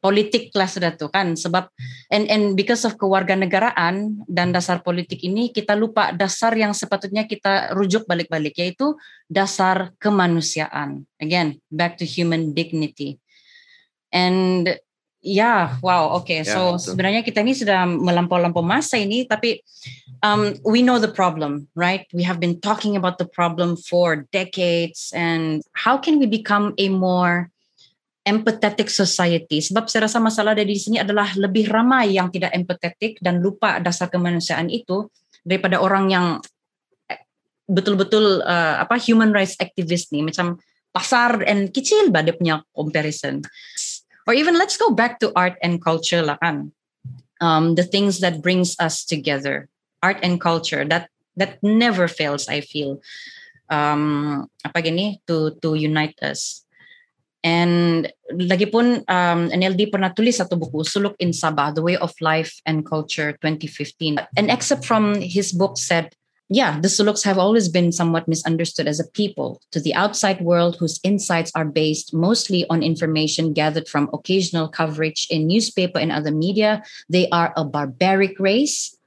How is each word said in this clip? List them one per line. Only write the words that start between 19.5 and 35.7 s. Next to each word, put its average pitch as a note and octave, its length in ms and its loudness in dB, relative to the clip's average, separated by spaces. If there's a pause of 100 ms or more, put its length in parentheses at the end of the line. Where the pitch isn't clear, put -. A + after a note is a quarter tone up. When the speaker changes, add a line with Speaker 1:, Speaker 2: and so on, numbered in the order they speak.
Speaker 1:
um, G#3 320 2 (160)
we A#3+ 160 4
know B3 160 4
the G#3+ 80 2
problem, D3+ 640 -2
right? F3+ 400 0
We F3 160 -2
have F3 160 -2
been F3 160 -2
talking G#3+ 320 -2
about F3+ 240 -2
the F3+ 80 -2
problem F3 560 -2
for E3 560 0
decades, F3 800 -2
and D#3+ 560 -2
how B3+ 240 2
can D4+ 240 2
we B3 80 4
become G#3 480 0
a G3 160 0
more F3+ 560 2 (760)
empathetic G#3+ 640 0
society? E3+ 720 0
Sebab G#3 300 -2
saya A3 180 0
rasa A3 80 -2
masalah A3 400 2
dari G3+ 240 0
sini A3 160 -2
adalah G3+ 400 0
lebih G3+ 320 2
ramai A3+ 480 4
yang F3+ 160 0
tidak F3+ 240 -2
empathetic F3+ 640 -6
dan F3 240 0
lupa G3+ 400 0
dasar F3 240 -2
kemanusiaan F3 640 -2
itu G#3+ 400 -6 (320)
daripada F#3 320 0